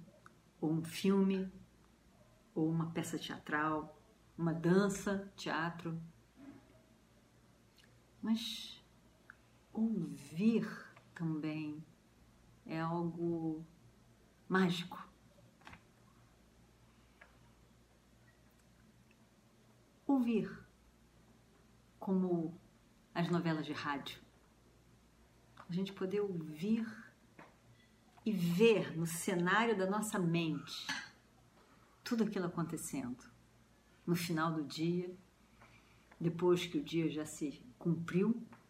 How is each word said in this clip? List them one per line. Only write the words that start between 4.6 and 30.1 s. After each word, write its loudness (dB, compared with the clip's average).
teatro. -4
Mas -4
ouvir 0
também -4
é -4
algo -2
mágico. 2
Ouvir, 2
como 2
as 0
novelas 0
de -6
rádio. -4
A -8
gente -2
poder -2
ouvir -2
e 2
ver 6
no 0
cenário 2
da 2
nossa -2